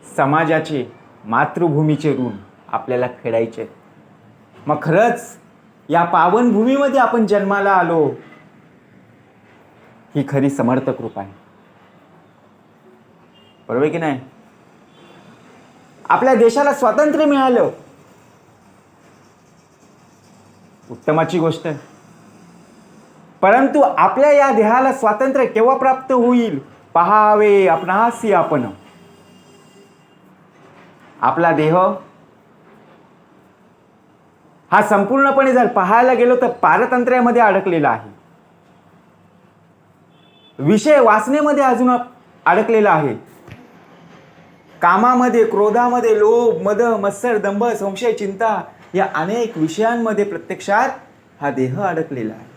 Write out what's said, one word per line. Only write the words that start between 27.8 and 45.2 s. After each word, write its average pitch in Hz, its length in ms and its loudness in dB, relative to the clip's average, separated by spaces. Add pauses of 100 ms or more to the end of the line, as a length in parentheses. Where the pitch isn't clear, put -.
आपण." 147 360 0 (2500)
आपला 165 300 2
देह 156 260 2 (3000)
हा 196 100 4
संपूर्णपणे 269 720 2
जर 247 140 2
पाहायला 233 460 2
गेलो 240 220 2
तर 247 140 0
पारतंत्र्यामध्ये 240 920 0
अडकलेला 185 480 0
आहे, 110 200 -6 (2500)
विषय 214 400 2
वासनेमध्ये 262 640 2
अजून 247 260 2 (560)
अडकलेला 208 460 2
आहे. 143 380 -2 (1500)
कामामध्ये, 233 680 2